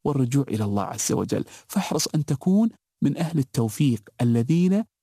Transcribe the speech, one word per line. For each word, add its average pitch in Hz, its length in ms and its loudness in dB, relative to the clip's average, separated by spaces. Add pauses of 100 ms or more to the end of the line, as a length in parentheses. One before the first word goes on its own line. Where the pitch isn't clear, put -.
والرجوع 135 420 0
إلى 107 160 -2
الله 101 200 -2
عز - 280 -6
وجل. - 320 -2 (240)
فاحرص - 400 -2
أن 156 180 -2
تكون 196 440 2 (320)
من 143 160 0
أهل 165 220 -2
التوفيق 120 680 0 (120)
الذين 160 600 2 (200)